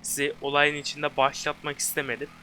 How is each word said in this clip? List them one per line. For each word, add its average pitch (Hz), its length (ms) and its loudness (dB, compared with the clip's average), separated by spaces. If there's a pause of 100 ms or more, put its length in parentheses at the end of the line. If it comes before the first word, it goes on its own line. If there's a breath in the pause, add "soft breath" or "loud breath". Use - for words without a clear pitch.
sizi 143 400 -2
olayın 143 340 4
içinde 147 420 -4
başlatmak 143 640 0
istemedim. 135 500 -2 (140)